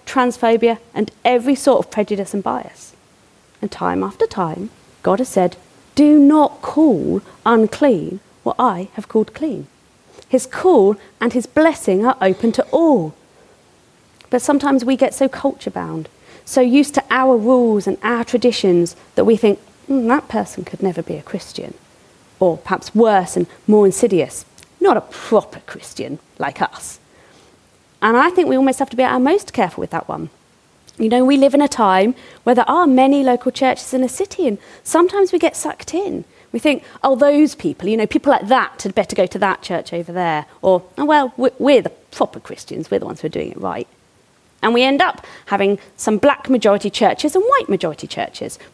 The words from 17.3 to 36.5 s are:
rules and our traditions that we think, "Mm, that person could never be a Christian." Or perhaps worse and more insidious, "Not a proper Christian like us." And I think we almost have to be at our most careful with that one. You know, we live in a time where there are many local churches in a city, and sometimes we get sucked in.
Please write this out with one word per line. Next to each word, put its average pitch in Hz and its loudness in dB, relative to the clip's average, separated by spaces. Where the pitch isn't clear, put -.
rules 226 2
and 190 -2
our 233 -2
traditions 208 0
that 190 2
we 220 4
think, 208 2
"Mm, 262 0
that 269 0
person 202 -6
could - -14
never 175 -4
be 165 -10
a 151 -14
Christian." - -14
Or 170 2
perhaps - -8
worse 208 2
and 180 -2
more 208 6
insidious, 185 0
"Not 339 2
a - -8
proper - -4
Christian - -14
like 143 -6
us." - -8
And 220 2
I 294 4
think 359 0
we 262 2
almost 269 0
have 269 -4
to 233 -16
be 254 2
at 247 0
our 254 -2
most 311 0
careful 180 -4
with 180 -8
that - -10
one. 160 -10
You 220 -2
know, 247 2
we 277 4
live 277 4
in 285 4
a 285 2
time 202 2
where 247 4
there 240 2
are 339 2
many 269 4
local 254 0
churches - -2
in 262 -2
a 254 -2
city, 381 -4
and 208 -2
sometimes 370 2
we 359 0
get 320 0
sucked - -10
in. 311 -6